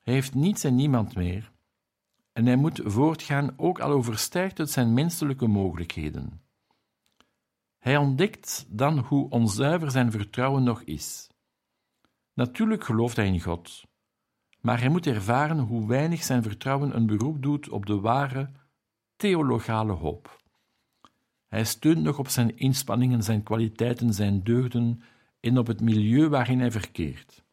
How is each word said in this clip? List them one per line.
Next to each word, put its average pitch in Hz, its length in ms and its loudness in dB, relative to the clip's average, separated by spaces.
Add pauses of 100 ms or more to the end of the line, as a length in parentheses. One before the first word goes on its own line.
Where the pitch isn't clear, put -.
Hij 120 140 -2
heeft 135 200 -2
niets 160 300 0
en 135 100 2
niemand 127 400 2
meer 92 380 -4 (800)
en 113 140 0
hij 123 100 4
moet 147 280 0
voortgaan, 139 720 0
ook 175 240 -2
al 139 100 -2
overstijgt 143 680 -2
het 151 120 -4
zijn 117 240 2
menselijke 139 520 0
mogelijkheden. 85 960 -2 (1400)
Hij 131 180 0
ontdekt 143 720 0
dan 139 300 0
hoe 139 320 0
onzuiver 135 600 0
zijn 123 200 2
vertrouwen 127 520 0
nog 120 200 0
is. - 480 -12 (1040)
Natuurlijk 214 500 0
gelooft 117 320 0
hij 107 100 2
in 92 140 2
God, - 480 -8 (720)
maar 117 200 0
hij 127 80 2
moet 170 180 2
ervaren 127 520 0
hoe 113 280 -2
weinig 147 360 0
zijn 123 200 2
vertrouwen 135 540 -2
een 117 100 2
beroep 127 360 -2
doet 143 260 -2
op 101 180 -6
de 104 140 0
ware 131 500 -2 (680)
theologale 117 760 0
hoop. - 500 -8 (1040)
Hij 110 180 -2
steunt 160 380 2
nog 151 160 0
op 135 100 -6
zijn 117 280 0
inspanningen, 123 680 0
zijn 107 200 0
kwaliteiten, 113 720 0
zijn 101 300 0
deugden 120 580 0 (380)
en 123 180 2
op 113 80 2
het 110 140 -4
milieu 113 480 4
waarin 127 320 2
hij 123 100 0
verkeert. - 840 -8